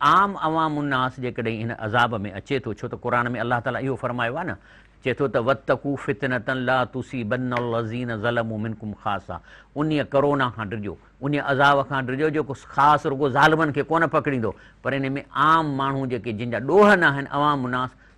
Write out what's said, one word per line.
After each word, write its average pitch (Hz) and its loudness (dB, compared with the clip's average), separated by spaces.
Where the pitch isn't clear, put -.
عام 180 4
عوام 160 0
الناس 131 -2
جيڪڏهن 117 -4
هن 117 -4
عذاب ۾ 117 0
اچي 131 -4
ٿو، 120 -6
ڇو 117 -10
ته 113 -8
قرآن ۾ 120 0
الله 120 -2
تعاليٰ 120 -4
اهو 135 -4
فرمايو 120 -4
آهي 180 -6
نه، 113 -8
چئي 127 0
ٿو 139 0
ته 123 0
"واتقوا 135 -2
فتنة 131 -4
لا 127 0
تصيبن 123 -4
الذين 120 -4
ظلموا 113 -2
منكم 107 -6
خاصة"، 98 -6
انهيءَ 151 0
ڪرونا 139 2
کان 107 -6
ڊڄو، 101 -6
انهيءَ 139 -2
عذاب 139 4
کان 135 -4
ڊڄو 135 -2
جيڪو 139 -2
خاص 147 4
رڳو 139 0
ظالمن 151 4
کي 143 -2
ڪونه 165 2
پڪڙيندو، 135 0
پر 127 -2
ان ۾ 135 -2
عام 151 4
ماڻهو 135 -2
جيڪي 120 -4
جن 117 -4
جا 113 -2
ڏوه 196 6
نه 170 4
آهن، 139 2
عوام 143 2
الناس، 127 -2